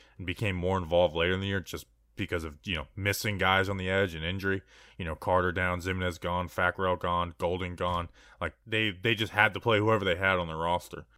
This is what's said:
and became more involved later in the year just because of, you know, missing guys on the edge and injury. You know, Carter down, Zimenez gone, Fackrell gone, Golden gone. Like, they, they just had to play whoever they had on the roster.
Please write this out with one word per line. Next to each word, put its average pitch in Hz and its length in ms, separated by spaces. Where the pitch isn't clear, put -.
and 90 80
became 95 300
more 90 220
involved 87 360
later 85 200
in 95 80
the 98 60
year 98 120
just - 260
because 90 280
of, 76 200
you 98 120
know, 73 100
missing 101 440
guys 95 280
on 98 100
the 92 120
edge 95 240
and 80 100
injury. 95 380
You 87 60
know, 80 100
Carter 90 360
down, 90 300
Zimenez 90 400
gone, 87 260
Fackrell 90 500
gone, 87 420
Golden 90 360
gone. 87 320
Like, 82 140
they, 110 240
they 98 240
just 101 180
had 104 220
to 98 40
play 110 200
whoever 104 260
they 90 100
had 95 220
on 87 80
the 80 80
roster. 82 520